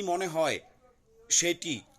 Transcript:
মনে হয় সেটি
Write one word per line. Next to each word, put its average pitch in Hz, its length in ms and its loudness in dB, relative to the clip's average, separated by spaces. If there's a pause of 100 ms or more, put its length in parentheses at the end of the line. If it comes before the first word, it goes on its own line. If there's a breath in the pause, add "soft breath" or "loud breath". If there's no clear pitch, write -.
(120)
মনে 185 160 0
হয় 156 320 0 (680)
সেটি 170 520 0 (180)